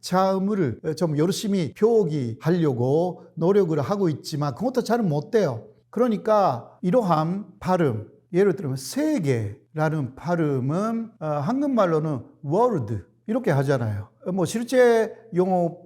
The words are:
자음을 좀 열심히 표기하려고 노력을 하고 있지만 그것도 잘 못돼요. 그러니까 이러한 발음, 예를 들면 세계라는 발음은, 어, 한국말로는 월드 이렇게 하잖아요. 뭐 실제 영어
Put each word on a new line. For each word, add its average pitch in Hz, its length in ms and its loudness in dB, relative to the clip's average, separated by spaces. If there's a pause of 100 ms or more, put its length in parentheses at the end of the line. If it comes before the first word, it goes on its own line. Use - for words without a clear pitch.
자음을 190 800 0 (160)
좀 156 220 0
열심히 180 560 0
표기하려고 156 1500 0 (100)
노력을 165 460 2
하고 190 300 -2
있지만 147 440 -6
그것도 247 280 -2
잘 233 200 0
못돼요. 151 640 0 (320)
그러니까 202 840 0
이러한 180 640 2 (120)
발음, 151 520 0 (200)
예를 185 240 2
들면 135 220 -6
세계라는 151 1400 -2
발음은, 170 1040 -2
어, 156 80 -8
한국말로는 160 960 0 (200)
월드 147 640 0 (200)
이렇게 233 240 -2
하잖아요. 127 580 0 (260)
뭐 190 100 0
실제 233 680 2 (200)
영어 180 400 2 (120)